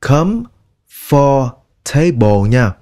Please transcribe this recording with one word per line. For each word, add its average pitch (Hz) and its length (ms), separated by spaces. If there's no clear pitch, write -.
comfortable 139 2500
nha 113 340